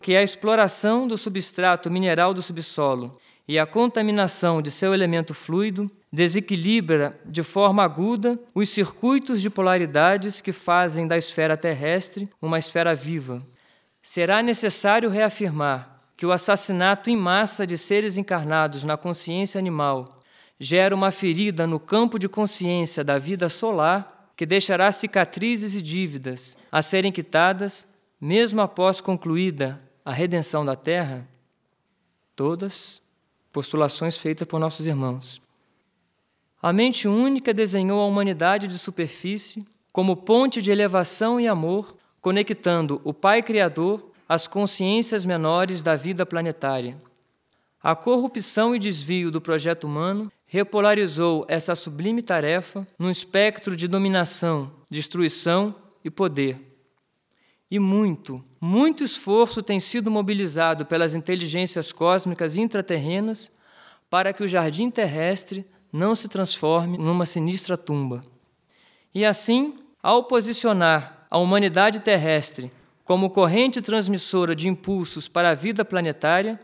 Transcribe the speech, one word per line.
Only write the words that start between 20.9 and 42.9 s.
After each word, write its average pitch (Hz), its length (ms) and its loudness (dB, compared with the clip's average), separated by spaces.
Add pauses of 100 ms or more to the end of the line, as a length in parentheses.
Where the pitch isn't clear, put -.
uma 190 180 2
ferida 185 540 0
no 160 140 -2
campo 226 400 0
de 190 80 -2
consciência 175 760 -2
da 143 140 2
vida 175 300 -4
solar 185 880 -2
que 165 100 -6
deixará 190 460 4
cicatrizes 202 840 -2
e 202 60 -4
dívidas 147 760 -6 (140)
a 151 100 4
serem 190 300 0
quitadas 185 760 0 (320)
mesmo 214 420 2
após 190 400 2
concluída 165 800 -2 (220)
a 143 80 -8
redenção 160 540 -2
da 135 100 -2
Terra? 135 520 -4 (1080)
Todas 170 680 -4 (500)
postulações 151 640 -2
feitas 160 300 -4
por 165 120 -4
nossos 160 260 -4
irmãos. 131 560 -4 (1200)
A 170 100 0
mente 233 360 2
única 254 460 2
desenhou 196 460 0
a 208 60 2
humanidade 196 600 0
de 180 100 -8
superfície 196 880 -8 (260)
como 185 240 2
ponte 233 460 2
de 196 80 -2
elevação 202 680 0
e 233 80 2
amor, 185 500 -2 (240)
conectando 175 840 0